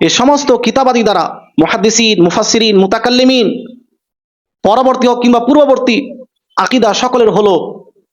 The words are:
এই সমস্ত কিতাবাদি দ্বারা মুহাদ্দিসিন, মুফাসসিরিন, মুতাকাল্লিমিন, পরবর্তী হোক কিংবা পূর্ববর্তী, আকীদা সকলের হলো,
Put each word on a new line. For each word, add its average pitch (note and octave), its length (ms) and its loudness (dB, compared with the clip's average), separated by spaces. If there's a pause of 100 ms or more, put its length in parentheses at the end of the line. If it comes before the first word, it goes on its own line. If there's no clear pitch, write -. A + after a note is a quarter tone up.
এই D#3+ 80 0
সমস্ত C4+ 420 0
কিতাবাদি A#3+ 520 0
দ্বারা F#3+ 360 -2 (200)
মুহাদ্দিসিন, G#3 640 0
মুফাসসিরিন, G#3+ 560 0
মুতাকাল্লিমিন, B3 840 0 (1000)
পরবর্তী B3+ 440 0
হোক B3 140 -2
কিংবা A#3+ 180 2
পূর্ববর্তী, C4+ 720 0 (420)
আকীদা A#3 380 0
সকলের B3 380 0
হলো, F#3+ 520 -2 (300)